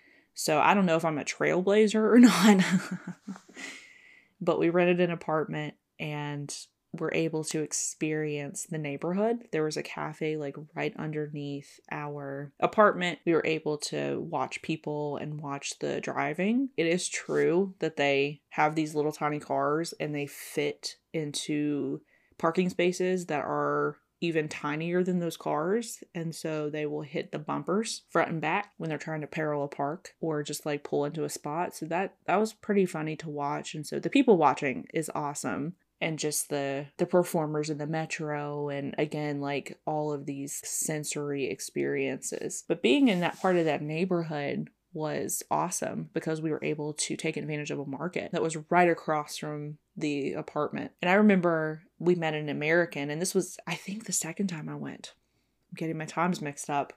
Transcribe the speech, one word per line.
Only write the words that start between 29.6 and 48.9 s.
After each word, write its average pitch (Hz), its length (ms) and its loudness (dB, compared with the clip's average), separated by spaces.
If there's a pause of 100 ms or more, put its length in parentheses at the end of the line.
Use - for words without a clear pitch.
park 147 520 -6
or 156 240 -2
just, 151 220 -8
like, 147 180 -2
pull 143 220 0
into 151 180 -4
a 147 60 -4
spot. 156 460 -4
So - 120 -10
that, 170 280 -4 (100)
that 175 140 2
was 220 140 0
pretty 202 320 2
funny 156 320 -4
to 160 120 -10
watch, 147 460 -4
and 151 100 -8
so 147 140 -4
the 160 100 -2
people 240 280 8
watching 139 560 4
is 156 200 -2
awesome. 143 600 -4 (260)
And 160 200 -2
just 151 300 -2
the, 139 360 -2 (120)
the 175 100 2
performers 156 640 2
in 147 80 -4
the 147 80 -4
metro, 147 840 -4
and 139 300 -4
again, 151 420 -2
like, 139 440 -4
all 151 260 -2
of 143 160 -6
these 139 400 -8
sensory 143 800 -4
experiences. - 1200 -4
But 170 160 0
being 277 240 6
in 185 140 4
that - 200 -2
part 185 140 4
of 170 100 4
that 151 160 2
neighborhood 156 880 -2 (240)
was 156 580 -4
awesome 160 640 -2
because 160 280 -2
we 160 100 0
were 147 120 -4
able 151 300 -2
to - 220 -4
take 160 220 -2
advantage 147 340 -6
of 143 80 -4
a 139 60 -6
market 135 460 -6
that 165 100 0
was 160 160 -2 (120)
right 175 200 8
across 156 480 0